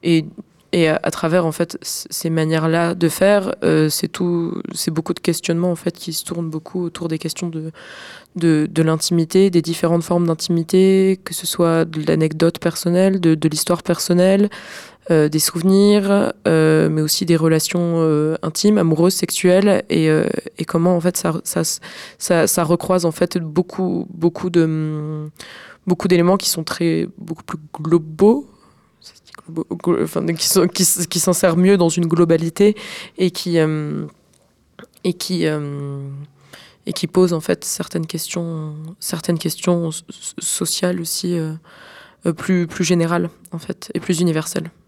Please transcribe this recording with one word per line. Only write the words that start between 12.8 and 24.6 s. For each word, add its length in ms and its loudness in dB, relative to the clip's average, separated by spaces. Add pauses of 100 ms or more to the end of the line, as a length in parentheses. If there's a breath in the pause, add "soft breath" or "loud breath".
de, 140 4
de 160 0
l'histoire 320 -2
personnelle, 680 2 (600 loud breath)
euh, 160 6
des 120 0
souvenirs, 920 4 (140)
euh, 400 4
mais 140 0
aussi 240 -2
des 100 4
relations, 600 0
euh, 460 2
intimes, 340 2
amoureuses, 380 2
sexuelles, 760 2
et, 180 2
euh, 200 2 (320)
et 60 -4
comment, 300 2
en 60 0
fait, 160 0
ça, 160 -2 (100)
ça, 200 -2 (560 loud breath)
ça, 260 2
ça 180 0
recroise, 420 0
en 60 2
fait, 280 -2
beaucoup, 720 -2
beaucoup 380 -2
de, 760 -2 (600 loud breath)